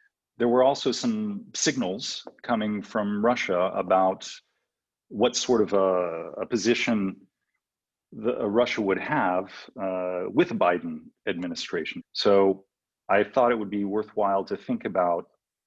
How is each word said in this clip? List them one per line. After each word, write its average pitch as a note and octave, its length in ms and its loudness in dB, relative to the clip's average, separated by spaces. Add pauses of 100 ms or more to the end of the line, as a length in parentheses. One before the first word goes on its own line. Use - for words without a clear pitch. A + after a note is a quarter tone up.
(360)
There A#2+ 120 2
were B2 140 4
also C3+ 300 2
some G#2+ 640 -4
signals A#2+ 720 -4 (140)
coming G#2+ 400 -2
from G#2 420 -2
Russia F#2+ 500 0
about F#2+ 560 0 (800)
what A#2+ 280 0
sort A#2 260 2
of F#2 100 -4
a, F2+ 600 0 (100)
a - 20 -6
position G#2+ 720 0 (960)
the, A#2+ 300 -4
uh, - 20 -2
Russia A2+ 380 0
would F#2+ 180 0
have, F#2 500 -2 (300)
uh, F#2 480 -4
with C3 220 0
the - 40 -6
Biden F2+ 440 0 (280)
administration. F2 760 -6 (100)
So G2 520 4 (440)
I G2+ 160 4
thought A#2+ 280 2
it A#2 60 0
would G#2 120 -6
be G2+ 140 -2
worthwhile G2+ 600 -2
to G2 140 -6
think A#2+ 260 -6
about F2+ 400 0 (420)